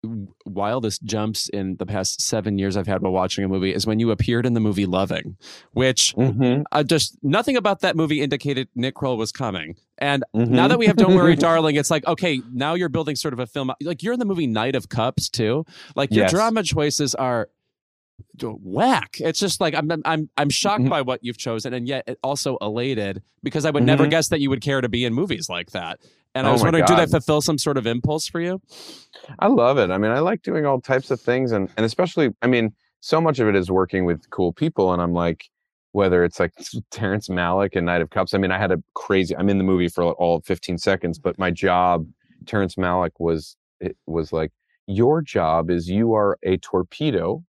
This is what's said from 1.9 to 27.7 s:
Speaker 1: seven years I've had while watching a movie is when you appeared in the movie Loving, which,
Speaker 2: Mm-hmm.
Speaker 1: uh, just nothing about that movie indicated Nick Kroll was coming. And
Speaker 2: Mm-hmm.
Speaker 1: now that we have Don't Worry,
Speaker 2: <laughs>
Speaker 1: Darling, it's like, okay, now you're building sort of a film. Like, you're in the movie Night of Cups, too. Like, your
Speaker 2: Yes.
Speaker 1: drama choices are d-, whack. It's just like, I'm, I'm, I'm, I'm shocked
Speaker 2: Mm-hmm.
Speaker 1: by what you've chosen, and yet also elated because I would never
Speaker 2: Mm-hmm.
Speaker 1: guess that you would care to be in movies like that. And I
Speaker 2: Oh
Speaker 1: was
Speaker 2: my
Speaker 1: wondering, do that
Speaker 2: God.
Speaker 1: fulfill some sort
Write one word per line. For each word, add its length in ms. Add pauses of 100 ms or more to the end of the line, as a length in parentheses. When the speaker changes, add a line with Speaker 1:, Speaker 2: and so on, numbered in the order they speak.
Speaker 1:
seven 360
years 180
I've 100
had 160
while 100
watching 320
a 40
movie 260
is 120
when 140
you 100
appeared 360
in 80
the 60
movie 260
Loving, 500 (360)
which, 440
Speaker 2:
Mm-hmm. 460 (100)
Speaker 1:
uh, 100
just 400
nothing 340
about 240
that 160
movie 260
indicated 520
Nick 200
Kroll 240
was 140
coming. 440 (220)
And 260 (100)
Speaker 2:
Mm-hmm. 200
Speaker 1:
now 140
that 100
we 80
have 100
Don't 180
Worry, 220
Speaker 2:
<laughs> 40
Speaker 1:
Darling, 360
it's 140
like, 160
okay, 340 (120)
now 220
you're 140
building 280
sort 180
of 60
a 60
film. 240 (120)
Like, 200
you're 120
in 40
the 60
movie 220
Night 300
of 120
Cups, 400
too. 380 (280)
Like, 200
your 80
Speaker 2:
Yes. 80
Speaker 1:
drama 320
choices 520
are 340 (880)
d-, 100
whack. 720
It's 200
just 200
like, 140
I'm, 160
I'm, 140
I'm, 320
I'm 140
shocked 320
Speaker 2:
Mm-hmm. 80
Speaker 1:
by 120
what 220
you've 140
chosen, 360
and 140
yet 180 (160)
also 380
elated 640 (200)
because 220
I 60
would 140
never 200
Speaker 2:
Mm-hmm. 60
Speaker 1:
guess 180
that 120
you 100
would 120
care 180
to 80
be 160
in 100
movies 340
like 240
that. 280 (340)
And 120
I 40
Speaker 2:
Oh 20
Speaker 1:
was 100
Speaker 2:
my 60
Speaker 1:
wondering, 160
do 120
that 120
Speaker 2:
God. 20
Speaker 1:
fulfill 300
some 180
sort 200